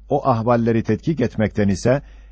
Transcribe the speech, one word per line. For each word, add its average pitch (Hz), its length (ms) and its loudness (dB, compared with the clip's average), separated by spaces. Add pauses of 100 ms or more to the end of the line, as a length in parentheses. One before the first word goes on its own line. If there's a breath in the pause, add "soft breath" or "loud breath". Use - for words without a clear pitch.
o - 200 -2
ahvalleri 117 540 2
tetkik 123 380 -2
etmekten 107 480 0
ise, 123 340 0 (300 soft breath)